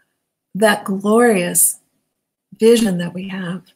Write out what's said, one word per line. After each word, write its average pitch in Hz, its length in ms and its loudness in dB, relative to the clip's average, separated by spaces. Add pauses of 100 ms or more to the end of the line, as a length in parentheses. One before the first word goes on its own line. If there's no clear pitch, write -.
(540)
that 208 300 0
glorious 202 960 0 (800)
vision 220 400 4
that 175 160 -8
we 185 140 -12
have 185 340 -10 (120)